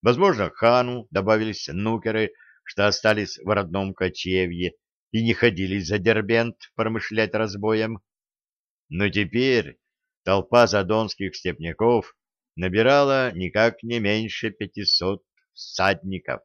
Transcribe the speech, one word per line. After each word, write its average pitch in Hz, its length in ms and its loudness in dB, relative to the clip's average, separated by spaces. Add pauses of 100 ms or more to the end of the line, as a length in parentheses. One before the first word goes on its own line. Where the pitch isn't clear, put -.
Возможно, 123 480 2
к - 60 -16
хану 123 560 2
добавились 110 560 0
нукеры, 110 640 -2 (320)
что 101 240 0
остались 104 520 0
в 95 100 -8
родном 98 440 -2
кочевье 90 840 -2 (360)
и 113 120 -2
не 113 100 2
ходили 95 460 0
за 90 180 -4
Дербент 110 580 0 (200)
промышлять 110 580 -4
разбоем. 110 680 -2 (880)
Но 95 220 0
теперь 107 680 0 (460)
толпа 98 440 4
задонских 98 680 -2
степняков — 92 800 -2 (400)
набирала 127 800 2
никак 104 500 0
не 117 160 -6
меньше 107 520 -2
пятисот 95 720 -2 (300)
всадников. 92 920 -4